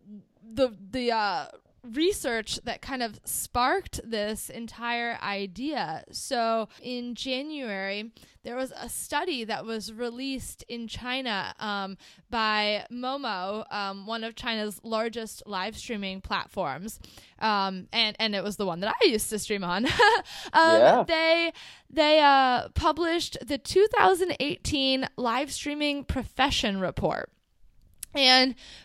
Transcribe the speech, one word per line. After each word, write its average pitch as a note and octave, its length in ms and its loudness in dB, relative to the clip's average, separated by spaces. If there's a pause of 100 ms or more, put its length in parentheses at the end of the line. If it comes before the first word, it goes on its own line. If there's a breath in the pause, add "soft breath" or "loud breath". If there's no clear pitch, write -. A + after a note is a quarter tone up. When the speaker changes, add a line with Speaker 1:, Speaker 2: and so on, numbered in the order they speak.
(440)
Speaker 1:
the, A3+ 320 0 (160)
the, A#3+ 220 0
uh, G3 320 0 (480)
research C#4 720 -2
that - 160 -6
kind B3+ 200 -8
of G#3+ 220 -6
sparked - 800 -2
this G#3+ 460 -4
entire A#3 760 -6
idea. G3 880 -6
So A3+ 560 -2 (140 soft breath)
in B3 340 -8
January, A#3 960 -6 (320 soft breath)
there A#3+ 140 -8
was C4 180 -6
a A#3+ 140 -12
study D4 560 -4
that G#3+ 200 -6
was A3+ 280 -8
released B3 760 -8
in A#3 220 -10
China, A#3 680 -6
um, G3 400 -6 (320 soft breath)
by G#3+ 600 0
Momo, A3+ 840 -6
um, G3 320 -6
one A3+ 200 -6
of A3+ 100 -10
China's A3 480 -4
largest A3+ 600 -6
live G3+ 320 -6
streaming G3 420 -8
platforms. F#3 800 -4 (400 soft breath)
Um, G3 540 0
and, G#3+ 260 2
and G#3+ 160 0
it F#3 80 -2
was G#3 140 -4
the G3+ 80 -2
one F3 160 -2
that G#3+ 200 0
I A4+ 60 8
used A3 220 2
to G#3 100 -4
stream G3 240 -4
on. F3+ 220 0
<laughs> - 680 4
Um, E4 280 8
Speaker 2:
Yeah. B3 260 8
Speaker 1:
they, E4 460 4 (360 loud breath)
they, D4+ 300 6
uh, C4+ 560 6
published E4 640 0
the B3+ 160 -4
two G4 300 4
thousand F#4 520 4
eighteen C4+ 760 0
live B3 360 -2
streaming D4 520 -2
profession A3+ 800 -2
report. - 500 -2 (840)
And C4 420 6 (300 loud breath)